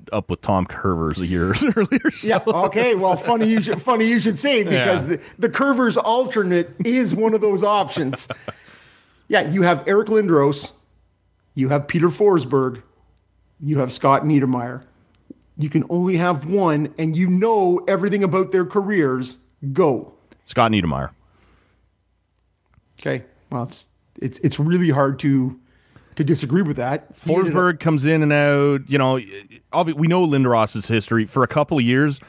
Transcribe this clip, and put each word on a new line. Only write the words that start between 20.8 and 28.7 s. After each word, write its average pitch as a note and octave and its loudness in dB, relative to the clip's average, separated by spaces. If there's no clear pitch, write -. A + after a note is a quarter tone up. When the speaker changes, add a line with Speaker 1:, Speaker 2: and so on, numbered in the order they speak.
Speaker 2:
Okay. C3+ -6
Well, B2 -4
it's, - -14
it's, - -8
it's - -2
really E3 0
hard C#3 0
to, C3+ 0
to D#3 -2
disagree D3+ 0
with D3 -4
that. C3 -4
He D#3 0
ended F3+ 2
Speaker 1:
Forsberg F3+ 2
Speaker 2:
up D3 -14
Speaker 1:
comes D3+ 0
in D#3 2
and D3 2
out. C#3+ 2